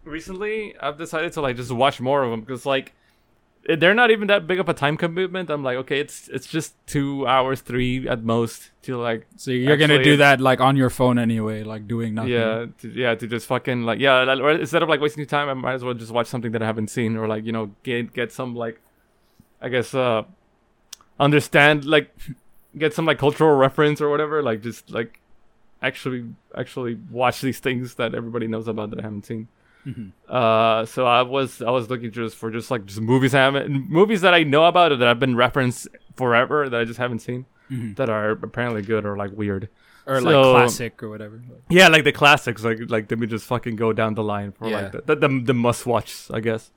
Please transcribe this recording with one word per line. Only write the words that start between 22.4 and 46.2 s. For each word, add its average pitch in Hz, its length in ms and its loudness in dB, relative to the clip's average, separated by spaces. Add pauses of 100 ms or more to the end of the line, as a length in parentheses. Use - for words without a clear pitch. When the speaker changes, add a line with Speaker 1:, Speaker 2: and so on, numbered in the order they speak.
Speaker 1:
get 151 160 -2
some, 165 120 -4
like, 151 140 0
cultural 147 380 4
reference 147 440 2
or 147 80 0
whatever. 151 340 -2
Like, 113 180 -2
just, 110 300 -12
like, 117 300 -8 (600)
actually, 127 440 -6 (300)
actually 120 440 -8 (100)
watch 123 320 -2
these 131 180 -4
things 127 360 -6
that 117 180 -4
everybody 117 340 -6
knows 113 200 -6
about 107 240 -6
that 113 80 -10
I 110 40 -10
haven't 104 220 -12
seen. 113 220 -10 (400)
Speaker 2:
Mm-hmm. 113 220 -12 (180)
Speaker 1:
Uh, 113 580 2
so 127 200 -2
I 120 160 4
was, 127 400 -4
I 113 80 -2
was 120 200 -2
looking 120 220 -6
just 113 240 -8
for 113 160 -8
just, 113 180 -10
like, 110 160 -4
just 98 160 -10
movies 127 320 4
I 139 60 6
haven't, 139 500 0
movies 190 320 4
that 180 120 4
I 165 100 4
know 151 220 4
about 170 260 6
or 135 60 0
that 120 80 2
have 120 140 4
been 127 160 0
referenced 123 520 0 (280)
forever 127 540 2
that 117 100 -2
I 117 60 0
just 117 140 -12
haven't 123 200 -4
seen 127 260 -10 (260)
Speaker 2:
Mm-hmm. 117 240 -8
Speaker 1:
that 131 160 -2
are 107 200 0
apparently 110 520 -4
good 107 240 -2
or, 101 100 -6
like, 101 140 -6
weird. 101 380 -4 (360)
Speaker 2:
Or, 135 160 -2
Speaker 1:
So 123 40 -2 (280)
Speaker 2:
like, 131 80 8
classic 120 400 -2
or 113 80 -12
whatever. 107 320 -16 (260)
Speaker 1:
Yeah, 180 200 8
like 160 160 6
the 139 80 4
classics. 135 520 2
Like, 113 140 0 (120)
like, 110 200 -2
let 117 100 -4
me 117 60 -2
just 110 220 -6
fucking 120 280 -4
go 113 160 0
down 110 220 -2
the 107 100 -4
line 101 280 -4
for, 113 180 -10
Speaker 2:
Yeah. 104 120 -4
Speaker 1:
like, 95 100 -8
the, 156 240 -2
the, 147 120 0
the, 135 180 0
the 131 100 0
must-watches, 120 760 -2